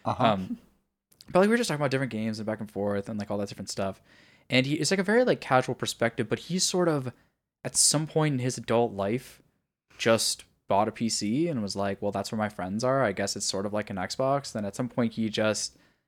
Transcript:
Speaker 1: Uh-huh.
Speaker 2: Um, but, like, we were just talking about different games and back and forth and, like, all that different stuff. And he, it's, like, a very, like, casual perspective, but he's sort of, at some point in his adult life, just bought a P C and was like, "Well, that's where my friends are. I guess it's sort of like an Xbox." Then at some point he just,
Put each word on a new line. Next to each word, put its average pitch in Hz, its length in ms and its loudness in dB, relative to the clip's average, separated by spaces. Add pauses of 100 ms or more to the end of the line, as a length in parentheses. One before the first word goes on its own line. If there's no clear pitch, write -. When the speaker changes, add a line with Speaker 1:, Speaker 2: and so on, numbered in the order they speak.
Speaker 1:
Uh-huh. 113 200 0
Speaker 2:
Um, 104 340 0 (760)
but, 180 80 8
like, 196 80 8
we 214 40 4
were 240 40 4
just 240 120 0
talking 147 120 -2
about 143 100 2
different 135 220 0
games 110 260 -4
and 107 80 -6
back 110 140 -4
and 107 100 -8
forth 101 380 -2
and, 110 100 -6
like, 104 140 -6
all 101 60 -2
that 101 100 -4
different - 220 -12
stuff. 98 300 -4 (480)
And 127 180 4
he, 143 100 0
it's, 156 160 0
like, 196 80 2
a 185 40 0
very, 220 200 4
like, 175 160 2
casual 131 340 2
perspective, 117 540 -2
but 117 100 -2
he's 180 240 -4
sort 180 260 2
of, 135 240 -2 (520)
at - 100 -6
some - 320 2
point 151 280 2
in 127 40 -2
his 123 180 -2
adult 117 360 2
life, 101 500 -4 (560)
just - 460 2 (240)
bought 104 200 4
a 107 40 -4
P 113 180 -2
C 123 380 0
and 139 140 -2
was 95 140 -6
like, 98 240 -2
"Well, 104 120 -2
that's - 200 -4
where 113 60 -4
my 107 100 0
friends 98 340 -4
are. 131 220 2
I 104 80 2
guess 98 240 -4
it's 101 80 -6
sort 98 220 -2
of 101 80 -4
like 104 160 -4
an 101 60 -6
Xbox." 135 560 -2
Then 107 120 -6
at 101 100 -6
some 127 140 -4
point 117 260 -2
he 110 140 -2
just, 107 480 0 (320)